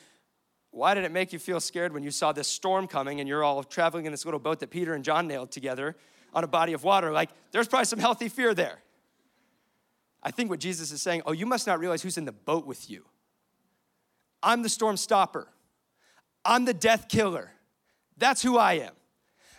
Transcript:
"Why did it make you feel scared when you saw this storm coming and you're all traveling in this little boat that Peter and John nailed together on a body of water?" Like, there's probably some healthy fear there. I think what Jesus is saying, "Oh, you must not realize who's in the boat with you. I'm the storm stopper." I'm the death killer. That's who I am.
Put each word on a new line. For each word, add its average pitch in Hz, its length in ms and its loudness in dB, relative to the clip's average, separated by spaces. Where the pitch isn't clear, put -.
"Why 156 240 2
did 196 100 0
it 160 80 -6
make 185 220 -2
you 165 60 -10
feel 175 200 -4
scared 170 320 -4
when 147 120 -8
you 143 80 -8
saw 156 200 0
this 147 160 -6
storm 190 400 -2
coming 143 320 -4
and 139 80 -6
you're 147 160 0
all 143 180 2
traveling 165 440 -2
in 151 80 -6
this 139 100 -10
little 156 160 -6
boat 156 220 -4
that - 80 -8
Peter 170 240 -4
and 143 100 -6
John 156 240 0
nailed 131 240 -8
together 135 460 -6
on 165 120 0
a - 20 -4
body 165 240 6
of 147 140 -4
water?" 180 260 6
Like, 156 180 2
there's 226 160 2
probably 262 180 4
some 220 140 -2
healthy 233 300 2
fear 233 240 2
there. 160 280 -2
I - 80 -4
think 240 180 -4
what 160 120 -6
Jesus 160 320 -8
is 143 80 -8
saying, 170 240 -2
"Oh, 156 80 -2
you 170 120 -4
must 247 220 -2
not 185 100 2
realize 165 260 -4
who's 180 140 -8
in 160 60 -6
the 131 80 -6
boat 151 340 -4
with - 240 -14
you. - 200 -20
I'm 233 200 2
the 220 80 -4
storm 220 260 0
stopper." 185 540 0
I'm 247 220 4
the 247 80 2
death 220 340 2
killer. 190 440 0
That's 254 240 4
who 247 160 4
I 196 160 6
am. 123 200 -4